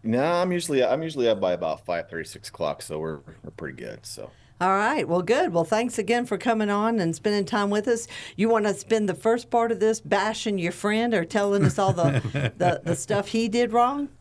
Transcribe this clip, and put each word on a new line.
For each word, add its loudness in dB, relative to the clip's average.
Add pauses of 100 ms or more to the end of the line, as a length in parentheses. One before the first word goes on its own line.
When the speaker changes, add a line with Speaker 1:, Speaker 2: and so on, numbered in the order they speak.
Speaker 1:
No, 0
I'm 2
usually, 0
I'm 0
usually 0
up 2
by 2
about -4
five -4
thirty, -8
six -16
o'clock, -6
so -8
we're, -6 (260)
we're -14
pretty -12
good. -14
So. -14 (300)
Speaker 2:
All 2
right. 0
Well, 0
good. 0
Well, 2
thanks -2
again 0
for -4
coming 0
on 0
and 0
spending 0
time 0
with 0
us. 0 (280)
You 2
wanna 4
spend 0
the -2
first 0
part 2
of -2
this 2
bashing 0
your -2
friend 0
or 2
telling 2
us 2
all 4
the, 0
Speaker 3:
<laughs> -20
Speaker 2:
the, 2
the 0
stuff -2
he 0
did 0
wrong? 2 (120)